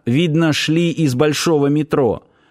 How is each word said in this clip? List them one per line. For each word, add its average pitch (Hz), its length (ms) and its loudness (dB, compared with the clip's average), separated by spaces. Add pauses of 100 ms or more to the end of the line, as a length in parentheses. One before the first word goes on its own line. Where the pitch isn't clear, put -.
Видно, 156 460 0
шли 170 380 0
из 151 240 0
большого 147 540 0
метро. 143 560 0 (260)